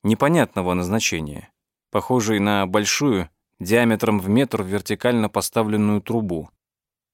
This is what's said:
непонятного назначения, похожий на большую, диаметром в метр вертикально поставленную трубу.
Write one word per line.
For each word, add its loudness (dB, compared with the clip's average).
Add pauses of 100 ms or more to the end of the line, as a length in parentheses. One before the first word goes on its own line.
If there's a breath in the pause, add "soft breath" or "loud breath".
непонятного 2
назначения, -4 (400)
похожий 0
на 2
большую, 0 (300)
диаметром 2
в -6
метр 0
вертикально -2
поставленную 0
трубу. -4 (640)